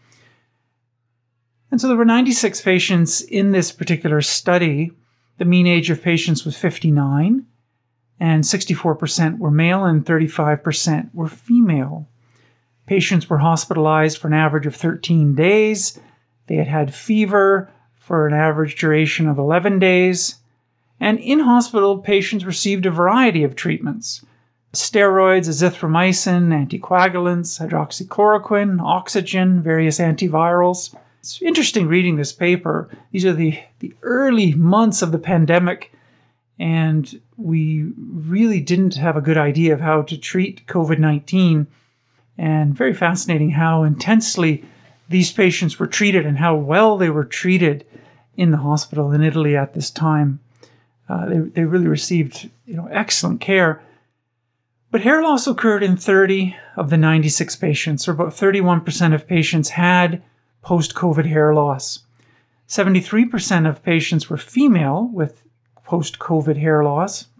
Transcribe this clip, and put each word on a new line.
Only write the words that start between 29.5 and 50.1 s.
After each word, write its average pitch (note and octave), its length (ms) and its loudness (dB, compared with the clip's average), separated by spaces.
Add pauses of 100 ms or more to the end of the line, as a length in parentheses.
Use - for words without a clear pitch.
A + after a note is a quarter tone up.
various D#3+ 360 0
antivirals. F3 960 0 (260)
It's - 220 -16
interesting D#4 440 0
reading F3 300 2
this C#3+ 160 -4
paper. F3 560 -2 (240)
These F#3 120 -2
are F#3 80 2
the, D#3 260 -2 (200)
the - 240 -12
early A#3 520 2
months F#3+ 480 2
of E3 100 -2
the E3 60 0
pandemic, F3 720 0 (640)
and D#3+ 640 -2 (160)
we D#3 600 -4
really F#3 640 -2
didn't F3+ 360 0
have D3+ 200 -2
a D3+ 60 -2
good D#3+ 160 0
idea D3+ 360 2
of C#3 60 -2
how D#3 220 0
to D3+ 160 -10
treat F#3+ 480 -6
covid D#3+ 320 -2
nineteen. D#3 680 2 (720)
And D#3 360 0
very D#3+ 200 0
fascinating F3 560 -2
how D#3+ 320 2
intensely E3 800 0 (460)
these F3+ 220 2
patients F3+ 460 0
were E3+ 80 -4
treated F#3+ 380 0
and D3 140 -2
how E3 160 2
well F3 420 2
they F3+ 140 0
were D3+ 140 0
treated F3 600 0 (520)
in F3 140 2
the D3+ 60 2
hospital D3 560 -2
in D3+ 100 2
Italy D3+ 340 2
at C#3 180 -4
this D3 160 -8
time. D3 500 0 (640)